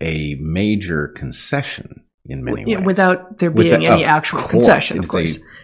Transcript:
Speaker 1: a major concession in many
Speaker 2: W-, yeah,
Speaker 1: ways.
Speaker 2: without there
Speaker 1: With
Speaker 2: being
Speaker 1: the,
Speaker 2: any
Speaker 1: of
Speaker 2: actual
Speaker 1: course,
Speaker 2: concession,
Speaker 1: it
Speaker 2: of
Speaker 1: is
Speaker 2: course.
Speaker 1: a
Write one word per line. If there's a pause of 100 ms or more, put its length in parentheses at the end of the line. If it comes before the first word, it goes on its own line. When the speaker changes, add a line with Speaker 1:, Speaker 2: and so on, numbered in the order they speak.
Speaker 1:
a
major
concession (240)
in
many
Speaker 2:
W-,
yeah,
Speaker 1:
ways.
Speaker 2:
without
there
Speaker 1:
With
Speaker 2:
being
Speaker 1:
the,
Speaker 2:
any
Speaker 1:
of
Speaker 2:
actual
Speaker 1:
course,
Speaker 2:
concession,
Speaker 1:
it
Speaker 2:
of
Speaker 1:
is
Speaker 2:
course.
Speaker 1:
a (220)